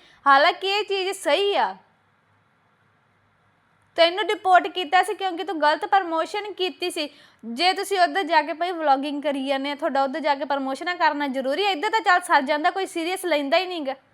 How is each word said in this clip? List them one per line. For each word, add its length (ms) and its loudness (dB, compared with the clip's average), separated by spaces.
ਹਾਲਾਂਕਿ 400 4
ਇਹ 160 0
ਚੀਜ਼ 340 -4
ਸਹੀ 380 0
ਆ, 200 -2
ਤੈਨੂੰ 320 2
ਡਿਪੋਰਟ 400 4
ਕੀਤਾ 360 0
ਸੀ 120 -4
ਕਿਉਂਕਿ 280 -6
ਤੂੰ 180 -6
ਗਲਤ 240 2
ਪ੍ਰਮੋਸ਼ਨ 680 -2
ਕੀਤੀ 380 -4
ਸੀ। 180 -6
ਜੇ 280 0
ਤੁਸੀਂ 260 -2
ਉੱਧਰ 240 2
ਜਾ 180 2
ਕੇ 120 -6
ਭਾਈ 180 -4
ਵਲੌਗਿੰਗ 520 0
ਕਰੀ 240 -4
ਜਾਂਦੇ 240 -2
ਆ, 40 -6
ਤੁਹਾਡਾ 280 0
ਉੱਧਰ 160 -4
ਜਾ 160 0
ਕੇ 100 -6
ਪ੍ਰਮੋਸ਼ਨਾਂ 500 -4
ਕਰਨਾ 320 0
ਜ਼ਰੂਰੀ 380 -2
ਹੈ? 60 2
ਇੱਧਰ 180 -2
ਤਾਂ 100 0
ਚੱਲ 220 4
ਸਰ 200 2
ਜਾਂਦਾ, 300 0
ਕੋਈ 140 -4
ਸੀਰੀਅਸ 400 -4
ਲੈਂਦਾ 320 2
ਹੀ 80 2
ਨਹੀਂ 160 -6
ਗਾ। 140 -6